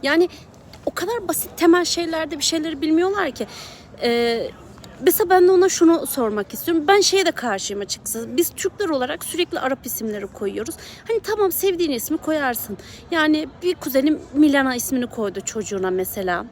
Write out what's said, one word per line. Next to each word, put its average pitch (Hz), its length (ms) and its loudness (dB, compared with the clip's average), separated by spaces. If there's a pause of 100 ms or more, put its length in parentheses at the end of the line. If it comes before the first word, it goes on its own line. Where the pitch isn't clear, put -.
Yani 330 260 2 (580)
o - 80 -2
kadar 415 340 -4
basit - 280 -4
temel 349 280 6
şeylerde 320 540 -4
bir 285 60 -6
şeyleri 311 360 -2
bilmiyorlar 339 500 2
ki. - 160 -8 (560)
E, 233 480 0 (500)
mesela 349 300 2
ben 370 180 8
de 381 40 8
ona 370 160 6
şunu 330 380 4
sormak 214 480 -2
istiyorum. 320 340 -2
Ben 403 120 6
şeye 381 260 2
de 330 40 2
karşıyım 202 520 -4
açıkçası. 226 540 -8
Biz 339 140 2
Türkler - 380 -4
olarak 277 360 -4
sürekli 330 360 -4
Arap 262 260 -4
isimleri 208 400 -8
koyuyoruz. 202 480 -8 (340)
Hani 453 120 0
tamam, 403 320 0
sevdiğin 349 380 0
ismi 269 260 -4
koyarsın. 269 600 -4 (320)
Yani 311 380 2 (140)
bir 349 120 0
kuzenim 277 460 0 (140)
Milana 277 400 4
ismini 247 320 -2
koydu 202 340 -4
çocuğuna 190 500 -4
mesela. 185 600 -2